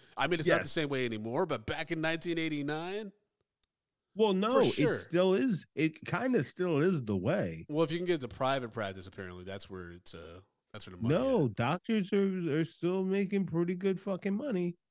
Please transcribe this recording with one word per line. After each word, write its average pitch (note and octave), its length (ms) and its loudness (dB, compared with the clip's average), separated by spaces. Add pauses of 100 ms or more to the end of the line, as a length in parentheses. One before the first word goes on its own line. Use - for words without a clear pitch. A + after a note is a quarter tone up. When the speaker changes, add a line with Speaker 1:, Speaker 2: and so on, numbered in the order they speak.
(160)
Speaker 1:
I C3+ 100 2
mean, E3 140 0
it's D#3 80 0
not E3+ 120 6
the - 40 -
Speaker 2:
Yes. - 80 -4
Speaker 1:
same D#3 160 0
way C3 160 0
anymore, A#2 400 -2
but B2 220 -4
back D#3 240 -4
in E3 100 -2
nineteen E3 380 -2
eighty-nine, D#3+ 720 -4 (1040)
Speaker 2:
Well, G#3 160 6
no, G#3 300 4
Speaker 1:
for D3 100 6
sure. D3+ 220 4
Speaker 2:
it - 40 2
still F3+ 360 4
is. A3 400 2
It D#3 320 0
kinda A#3 380 2
still F3 340 0
is D#3+ 260 2
the G#2 120 0
way. F#2 520 -2
Speaker 1:
Well, D3+ 160 2
if D3+ 80 0
you E3+ 60 -2
can F3+ 80 -6
get F3 160 2
to A#2+ 60 -6
private C3 440 -2
practice, G2 340 -6
apparently F2+ 380 -10
that's F#2+ 240 -8
where F2+ 220 -10
it's, F2+ 240 -14
uh, E2+ 260 -16 (320)
that's - 140 -12
where F#2 100 -14
the F2 60 -8
money B2+ 120 4
Speaker 2:
No, A#3+ 320 2
Speaker 1:
is. A2+ 40 -2
Speaker 2:
doctors F3+ 640 -2
are, F#3 460 0
are D#3+ 40 0
still F#3 400 -2
making G3 420 0
pretty F3 280 0
good F#3+ 260 0
fucking G3 340 -4
money. F#3+ 420 -2 (140)